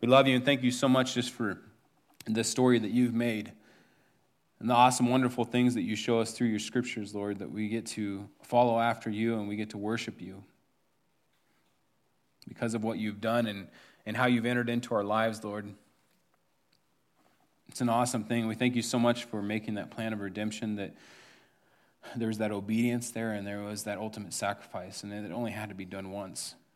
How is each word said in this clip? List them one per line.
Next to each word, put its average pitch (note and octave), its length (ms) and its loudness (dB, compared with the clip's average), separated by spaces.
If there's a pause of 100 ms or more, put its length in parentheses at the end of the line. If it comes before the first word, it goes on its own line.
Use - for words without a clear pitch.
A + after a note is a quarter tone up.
we A#2 60 0
love C3 200 10
you C3 80 6
and B2 100 2
thank C3+ 160 4
you B2 80 4
so B2 180 0
much B2+ 280 4
just A#2+ 160 -2
for G2+ 260 -2 (680)
the A2 160 0
story B2+ 340 6
that G#2+ 140 0
you've B2 240 4
made A2+ 360 -2 (1080)
and A2+ 100 -2
the B2 60 6
awesome, B2+ 340 8
wonderful B2 360 2
things B2 280 4
that A2+ 80 0
you G#2 140 -2
show A2+ 240 2
us G#2+ 120 0
through A#2+ 180 0
your G#2+ 100 0
scriptures, A2 560 -4
Lord, G2+ 240 -4
that E2+ 100 -8
we G#2 200 -4
get A2+ 180 -4
to G2+ 420 -6 (140)
follow A#2+ 360 4
after A#2 300 0
you A2 300 0
and G#2 80 -4
we G#2 80 -6
get G#2+ 160 -6
to G#2 80 -8
worship A2 420 -4
you F#2+ 220 -14 (2000)
because A#2 280 -6
of A2 80 -4
what A2 160 -2
you've G#2 200 -6
done A2+ 280 0
and, G2+ 220 -8 (360)
and G#2+ 100 -6
how B2+ 120 2
you've A#2+ 180 2
entered B2 240 0
into A#2+ 240 -2
our G#2 100 2
lives, G#2+ 400 0
Lord. G#2 300 -8 (1900)
It's - 140 -8
an B2 80 2
awesome A#2 360 2
thing. A#2 200 0
We A2+ 80 -2
thank B2 220 0
you A#2 80 0
so B2 160 0
much A#2+ 240 4
for G#2+ 180 -6
making G#2 320 -4
that G2 160 -8
plan A2+ 240 -6
of G#2 80 -8
redemption, G#2+ 540 -6
that G2+ 180 -6 (1200)
there A2+ 120 -2
was A2 100 -2
that G#2+ 140 -2
obedience A2+ 580 0
there A2+ 240 -4
and G2+ 140 -6
there G2+ 160 -8
was G#2 220 -8
that G#2 120 -4
ultimate G#2+ 360 -8
sacrifice, G2+ 680 -6
and G2+ 100 -10
it G#2 200 -10
only A#2+ 180 -4
had G#2 200 -8
to G2+ 60 -14
be F#2+ 100 -10
done G2 260 -10
once. F#2+ 420 -10 (220)